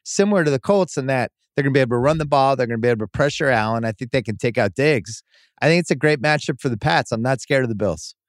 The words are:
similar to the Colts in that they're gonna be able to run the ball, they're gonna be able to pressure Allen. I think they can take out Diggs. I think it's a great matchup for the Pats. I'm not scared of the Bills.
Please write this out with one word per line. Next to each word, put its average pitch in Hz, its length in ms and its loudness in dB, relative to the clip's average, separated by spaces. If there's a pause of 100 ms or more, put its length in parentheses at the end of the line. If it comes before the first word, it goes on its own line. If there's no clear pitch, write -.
similar 196 400 0
to 147 80 0
the 131 80 0
Colts 196 380 0
in 131 100 -4
that 127 240 -2 (240)
they're 143 80 0
gonna 139 100 0
be 139 60 4
able 120 160 2
to 120 40 0
run 151 180 2
the 156 80 -4
ball, 139 320 2
they're 127 100 0
gonna 117 100 -4
be 117 120 0
able 110 160 0
to - 60 -10
pressure 143 380 0
Allen. 113 360 0
I 110 80 -4
think 123 180 -12
they 131 100 0
can 107 160 -6
take 120 200 -2
out 101 180 0
Diggs. 131 480 0 (380)
I 135 60 4
think 165 120 4
it's 170 120 -2
a 160 40 0
great 151 260 0
matchup 151 380 0
for - 100 -2
the 113 80 -2
Pats. - 360 0
I'm 113 80 -2
not 131 200 0
scared 135 220 0
of 117 60 -2
the 113 60 -4
Bills. 95 400 -4 (140)